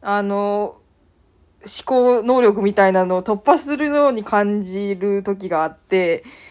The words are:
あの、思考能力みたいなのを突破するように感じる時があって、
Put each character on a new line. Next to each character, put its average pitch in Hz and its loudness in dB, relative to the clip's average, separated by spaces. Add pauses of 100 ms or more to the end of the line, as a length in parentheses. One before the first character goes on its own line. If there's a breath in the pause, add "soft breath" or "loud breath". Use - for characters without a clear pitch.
あ 208 -2
の、 202 -4 (840)
思 - -18 (160)
考 247 2
能 254 2
力 202 2
み 202 0
た 196 4
い 190 2
な 185 2
の 185 0
を 185 -4
突 202 -4
破 359 6
す 285 -6
る 294 -2
よ 294 2
う 269 2
に 220 -4
感 208 0
じ 196 -6
る 196 -2
時 196 -6
が 165 -2
あ 160 -2
っ 156 -18
て、 175 -2 (280 loud breath)